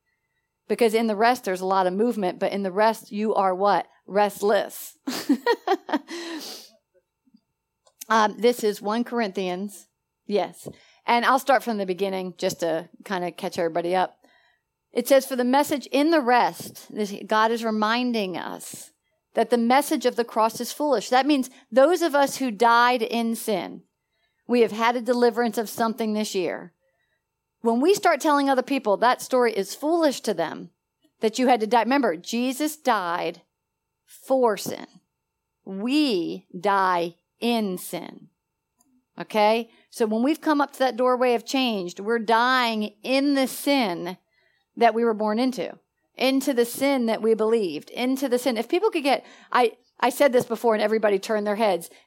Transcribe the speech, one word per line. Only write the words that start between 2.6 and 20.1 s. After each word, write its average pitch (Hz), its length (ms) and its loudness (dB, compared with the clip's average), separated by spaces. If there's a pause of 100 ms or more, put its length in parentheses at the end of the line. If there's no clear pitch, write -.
the 185 100 -4
rest, 214 400 0
you 208 220 -2
are 190 200 2
what? 190 320 2 (200)
Restless. 202 1000 0
<laughs> - 40 -8 (3000)
Um, 220 300 2
this 240 240 2
is 208 200 -2
one 220 220 -2
Corinthians. 202 840 -6 (400)
Yes. 180 420 -4 (380)
And 240 180 2
I'll 254 140 4
start 240 240 2
from 226 160 -4
the 196 80 -4
beginning 185 500 -4
just 185 240 -4
to 165 300 -4 (140)
kind 180 200 -6
of 175 140 -8
catch 185 200 -8
everybody 170 360 -2
up. 185 240 -2 (720)
It 247 160 -4
says, 269 160 6
"For 269 120 -8
the 247 80 0
message 277 420 0
in 294 240 2
the 320 100 4
rest," 226 760 0
this, 202 200 -6 (120)
God 220 240 2
is 233 140 -4
reminding 220 720 -2
us - 540 -12 (420)
that 220 160 0
the 247 80 2
message 254 480 2
of 240 120 0